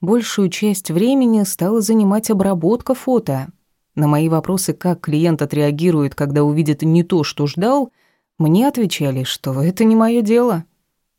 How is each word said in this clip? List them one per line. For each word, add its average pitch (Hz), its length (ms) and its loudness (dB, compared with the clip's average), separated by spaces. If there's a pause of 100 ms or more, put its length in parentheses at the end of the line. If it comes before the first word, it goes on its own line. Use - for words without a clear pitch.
Большую 202 480 0
часть 196 440 -4
времени 233 500 2
стала 202 380 -2
занимать 214 500 2
обработка 196 640 0
фото. 151 540 -2 (480)
На 151 100 2
мои 151 220 2
вопросы, 165 460 -2
как 175 260 -4
клиент 156 420 0
отреагирует, 147 720 0
когда 143 300 0
увидит 147 380 0
не 160 200 4
то, 170 220 0
что 147 240 -4
ждал, 240 420 0 (480)
мне 175 300 4
отвечали, 156 560 -4
что 135 360 -6
это 185 220 0
не 220 140 4
моё 226 260 2
дело. 214 440 0 (520)